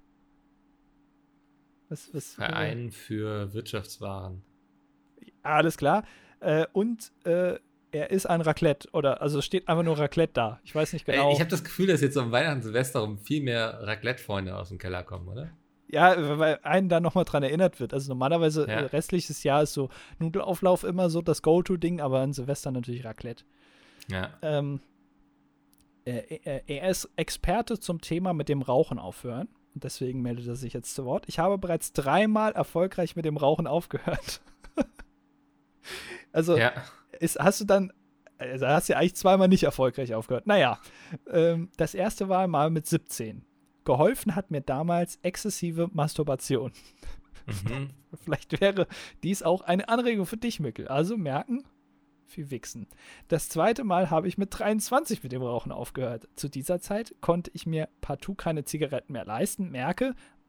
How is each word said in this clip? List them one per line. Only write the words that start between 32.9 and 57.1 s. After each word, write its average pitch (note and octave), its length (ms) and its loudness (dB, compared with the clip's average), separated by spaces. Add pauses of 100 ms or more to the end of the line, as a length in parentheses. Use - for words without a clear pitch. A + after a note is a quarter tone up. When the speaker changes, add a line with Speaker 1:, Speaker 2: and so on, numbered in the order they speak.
Speaker 1:
mit D#3+ 100 -2
dem D3+ 120 0
Rauchen D3+ 300 4
aufgehört." - 720 -4 (340)
<laughs> - 160 0 (1400)
Also, D#3+ 260 4
Speaker 2:
Ja. A#2+ 160 4 (460)
Speaker 1:
ist, - 200 -2
hast F#3+ 220 4
du G#3 40 -6
dann, G3 280 4 (440)
also C3 300 -4
hast D3+ 220 4
du G3+ 40 4
ja C3+ 60 2
eigentlich F3+ 160 4
zweimal F#3+ 320 6
nicht F#3 160 8
erfolgreich C3 520 0
aufgehört. A#2 320 -4
Naja, E3 320 4 (520)
ähm, E3+ 460 4
das D#3+ 160 0
erste F#3+ 340 -2
war F#3+ 200 2
mal D#3 240 2
mit D#3 160 -2
siebzehn. - 580 -4 (400)
Geholfen E3 500 2
hat F#3+ 160 -4
mir D3 100 -2
damals E3+ 600 -2
exzessive F3 720 -4
Masturbation. C#3+ 800 -2 (720)
Speaker 2:
Mhm. A#2 460 -6 (120)
Speaker 1:
<laughs> - 120 -20
Vielleicht - 440 -4
wäre G3 280 4 (360)
dies F#3 200 -2
auch F3 180 4
eine F3+ 260 0
Anregung A#3 380 2
für A3+ 100 -8
dich, A3+ 240 -4
Mikkel. - 300 -6
Also E3 260 0
merken, F#3 480 -4 (600)
viel D3 240 -12
wichsen. A#2+ 380 -10 (420)
Das D#3 180 0
zweite A3 380 2
Mal F3+ 240 2
habe E3 180 2
ich F3 100 -4
mit G3 140 -2
dreiundzwanzig A3 720 0
mit C3 80 -8
dem C3 120 -4
Rauchen A#2+ 280 -4
aufgehört. A#2+ 640 -6
Zu C#3+ 140 -6
dieser D#3 320 -4
Zeit G#3+ 400 -6